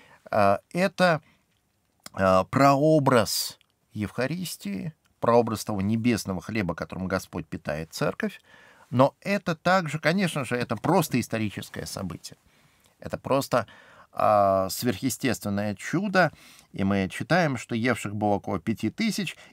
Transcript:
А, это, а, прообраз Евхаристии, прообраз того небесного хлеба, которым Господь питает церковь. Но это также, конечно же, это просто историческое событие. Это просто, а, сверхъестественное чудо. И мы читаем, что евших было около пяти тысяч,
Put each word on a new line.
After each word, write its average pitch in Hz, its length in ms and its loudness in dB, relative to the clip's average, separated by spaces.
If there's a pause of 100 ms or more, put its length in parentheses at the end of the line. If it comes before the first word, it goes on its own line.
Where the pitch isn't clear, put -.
(300)
А, 101 300 4 (120)
это, 175 500 2 (920)
а, 95 300 4
прообраз 135 1160 2 (340)
Евхаристии, 165 1000 -6 (280)
прообраз 117 440 2
того 101 180 -4
небесного 107 580 0
хлеба, 98 340 -4
которым 87 320 -8
Господь 92 400 -6
питает 80 460 -8
церковь. - 480 -6 (480)
Но 127 320 2
это 190 360 -4
также, 175 420 0
конечно 160 460 0
же, 120 100 -4
это 120 220 -2
просто 156 420 2
историческое 107 680 -6
событие. - 520 -10 (600)
Это - 180 -8
просто, 127 480 -2 (460)
а, 98 580 4
сверхъестественное 107 1040 -2
чудо. 185 560 0 (400)
И - 140 -4
мы 98 260 2
читаем, 151 460 0
что - 180 -8
евших 113 400 -2
было 104 200 0
около 98 260 -4
пяти 110 300 -2
тысяч, 208 460 -4 (160)